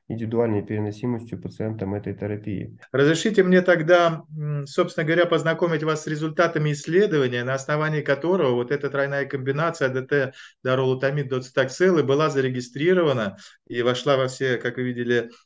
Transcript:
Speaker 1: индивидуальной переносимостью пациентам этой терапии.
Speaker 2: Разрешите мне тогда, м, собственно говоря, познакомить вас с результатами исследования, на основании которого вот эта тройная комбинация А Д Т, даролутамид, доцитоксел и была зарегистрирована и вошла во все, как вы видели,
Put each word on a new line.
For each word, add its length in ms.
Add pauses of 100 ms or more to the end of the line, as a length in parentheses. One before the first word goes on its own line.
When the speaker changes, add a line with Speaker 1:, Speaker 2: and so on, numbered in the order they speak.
Speaker 1:
индивидуальной 540
переносимостью 800
пациентам 540
этой 200
терапии. 640 (140)
Speaker 2:
Разрешите 540
мне 180
тогда, 640 (120)
м, 300
собственно 400
говоря, 180
познакомить 600
вас 180
с 60
результатами 640
исследования, 720
на 100
основании 460
которого 560
вот 160
эта 180
тройная 340
комбинация 600
А 60
Д 100
Т, 300 (320)
даролутамид, 640
доцитоксел 720
и 40
была 260
зарегистрирована 1080 (320)
и 140
вошла 340
во 100
все, 300
как 220
вы 40
видели, 480 (140)